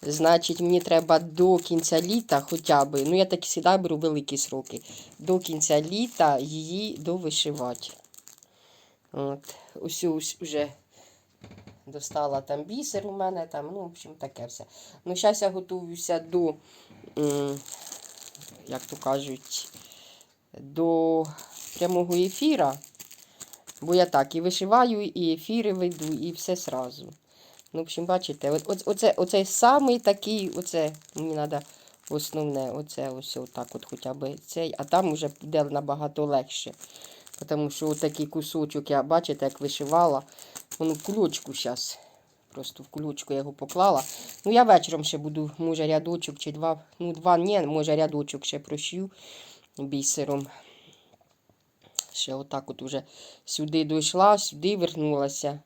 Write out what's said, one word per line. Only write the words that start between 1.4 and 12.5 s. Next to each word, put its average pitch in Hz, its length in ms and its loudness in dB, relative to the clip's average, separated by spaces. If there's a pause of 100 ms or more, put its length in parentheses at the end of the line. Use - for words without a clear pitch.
кінця 165 440 0
літа 185 400 2
хоча 147 440 2
б, 143 200 0
ну, 170 120 2
я 190 80 6
так 185 200 -4
і - 160 -4
завжди 185 220 4
беру 165 140 0
великі 151 400 -2
сроки, - 440 -8 (380)
до 185 200 2
кінця 156 420 2
літа 165 580 2
її 156 580 -6
довишивати. 151 920 -4 (1200)
От, 139 440 -8 (260)
ось, - 220 -8
ось 160 380 -2
уже 151 260 -2 (1160)
достала 143 560 -2
там 143 220 -4